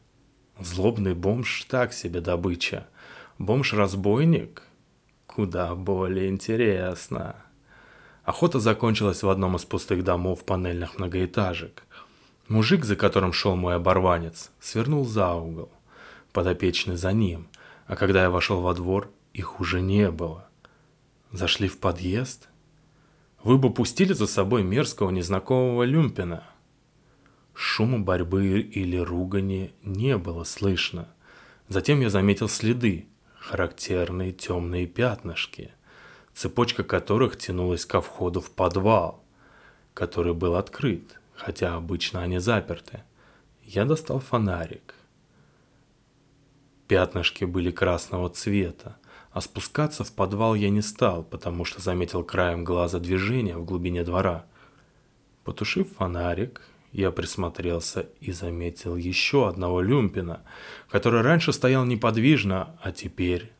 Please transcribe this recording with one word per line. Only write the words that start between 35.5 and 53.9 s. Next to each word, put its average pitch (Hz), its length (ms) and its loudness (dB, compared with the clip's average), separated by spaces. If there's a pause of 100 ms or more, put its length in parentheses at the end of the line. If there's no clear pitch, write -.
цепочка - 500 0
которых 107 540 2
тянулась 90 480 -2
ко - 160 0
входу 90 380 -2
в - 120 -14
подвал, 92 720 2 (720)
который 87 400 -2
был 85 200 0
открыт, - 640 -4 (160)
хотя 90 400 -4
обычно 85 460 -4
они 90 160 -2
заперты. 95 680 -2 (600)
Я 98 220 0
достал 156 340 0
фонарик. 95 760 -4 (1900)
Пятнышки 90 580 2
были 90 260 0
красного 90 580 0
цвета, 98 680 -2 (340)
а - 100 -6
спускаться - 640 -4
в - 80 -10
подвал 104 440 0
я 104 140 2
не 104 120 4
стал, 95 420 0
потому 87 420 -6
что - 160 -10
заметил 90 420 -2
краем 87 400 0
глаза 87 360 0
движение 95 580 0
в 85 80 -8
глубине 87 380 -2